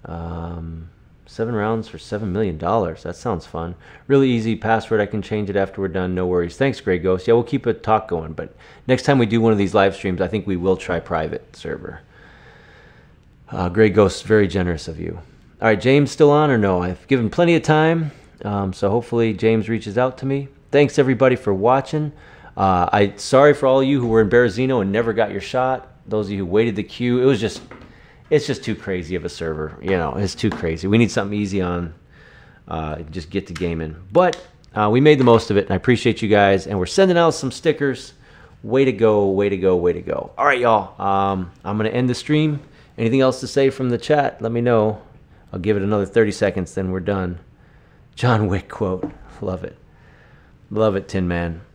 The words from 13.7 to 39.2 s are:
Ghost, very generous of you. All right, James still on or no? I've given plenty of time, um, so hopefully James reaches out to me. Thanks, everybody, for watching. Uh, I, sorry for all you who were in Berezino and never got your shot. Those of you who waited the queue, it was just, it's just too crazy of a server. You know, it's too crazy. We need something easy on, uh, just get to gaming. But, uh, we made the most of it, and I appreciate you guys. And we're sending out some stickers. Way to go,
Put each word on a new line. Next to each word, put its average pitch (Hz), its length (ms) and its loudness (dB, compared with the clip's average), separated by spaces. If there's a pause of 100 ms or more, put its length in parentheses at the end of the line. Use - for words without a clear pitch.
Ghost, 98 340 2
very 104 240 4
generous 87 400 -2
of 80 120 -12
you. 82 200 -10 (420)
All 113 60 2
right, 107 120 4
James 135 300 2
still 147 220 4
on 147 180 4
or 127 80 2
no? 95 240 2
I've 90 260 -6
given 120 220 2
plenty 170 260 2
of 156 60 2
time, 160 480 2 (340)
um, 101 300 -4
so 101 160 -2
hopefully 113 440 0
James 110 360 0
reaches 110 300 -4
out 127 180 -2
to - 80 -12
me. 139 220 -4 (240)
Thanks, 143 260 4
everybody, 127 380 4
for 104 180 -2
watching. 135 580 0 (460)
Uh, 92 340 2
I, 101 240 2
sorry 143 380 6
for - 120 -2
all 135 160 4
you 135 200 0
who 120 60 -2
were 113 120 4
in 107 100 4
Berezino 120 520 2
and 98 100 -2
never 113 220 -2
got 104 180 0
your 98 80 -6
shot. 131 480 -4 (180)
Those 104 220 -4
of 101 60 -6
you 98 60 -4
who 95 60 -4
waited 104 300 2
the 101 80 -6
queue, 123 380 -2
it 127 40 2
was 131 140 4
just, 107 220 -4 (680)
it's 151 160 2
just 127 160 -4
too 107 140 -4
crazy 90 400 -6
of 82 80 -4
a 87 60 -6
server. 78 520 -8
You 95 100 -4
know, 80 240 -2
it's 95 200 -4
too 110 140 -2
crazy. 85 360 -4
We 101 120 4
need 117 120 4
something 104 300 -4
easy 98 220 -2
on, 87 320 -4 (720)
uh, 78 360 -8
just 80 260 -12
get 98 180 -6
to 87 60 -14
gaming. 80 420 -6 (160)
But, 175 340 0 (300)
uh, 107 160 0
we 120 80 2
made 151 180 6
the 131 60 2
most 117 260 6
of 101 60 0
it, 101 80 2
and - 80 -4
I 95 40 0
appreciate 113 460 0
you 110 60 -4
guys. 98 400 4
And 101 100 -4
we're 90 100 -2
sending 185 300 2
out 165 180 4
some 131 160 -6
stickers. 143 600 -4 (500)
Way 127 200 2
to 135 80 2
go, 104 380 2